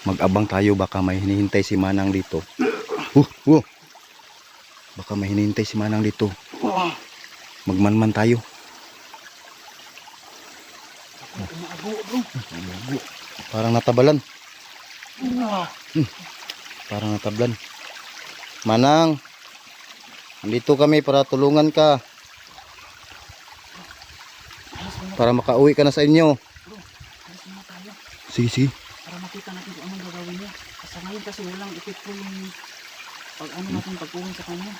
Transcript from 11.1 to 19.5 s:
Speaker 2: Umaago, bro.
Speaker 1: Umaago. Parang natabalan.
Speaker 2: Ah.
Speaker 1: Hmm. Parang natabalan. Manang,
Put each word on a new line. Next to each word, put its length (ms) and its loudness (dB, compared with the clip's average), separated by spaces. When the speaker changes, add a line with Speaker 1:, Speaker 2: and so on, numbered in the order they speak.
Speaker 2:
Umaago, 560 -10
bro. 140 -2
Speaker 1:
Umaago. 440 -8
Parang 240 0
natabalan. 440 6
Speaker 2:
Ah. 260 -2
Speaker 1:
Hmm. 160 2
Parang 240 -4
natabalan. 400 0
Manang, 540 6